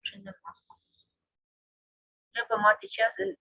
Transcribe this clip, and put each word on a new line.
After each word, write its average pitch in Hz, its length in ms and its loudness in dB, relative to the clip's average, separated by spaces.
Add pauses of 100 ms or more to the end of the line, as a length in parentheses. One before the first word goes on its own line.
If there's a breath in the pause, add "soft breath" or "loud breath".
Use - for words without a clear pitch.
Чи - 160 -14
нема? 196 360 -18 (1800)
Треба 233 240 -2
мати 208 300 4
час, 226 320 0
е, 190 220 -4